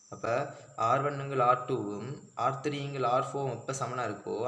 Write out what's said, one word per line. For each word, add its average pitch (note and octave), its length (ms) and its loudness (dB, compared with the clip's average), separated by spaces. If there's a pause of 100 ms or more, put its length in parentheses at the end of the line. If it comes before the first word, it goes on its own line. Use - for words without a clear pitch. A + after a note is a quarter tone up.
அப்ப - 180 -8 (480)
ஆர் B2 300 4
ஒன்னுங்கள் C#3 340 -2
ஆர் B2 260 6
டூவும் G#2+ 440 -2 (240)
ஆர் C3 300 2
த்ரீங்கள் C#3 400 -2
ஆர் B2+ 260 4
ஃபோரும் C3+ 260 -2
எப்ப A#2+ 180 -6
சமனா B2 340 -2
இருக்கோ G2 280 -4 (120)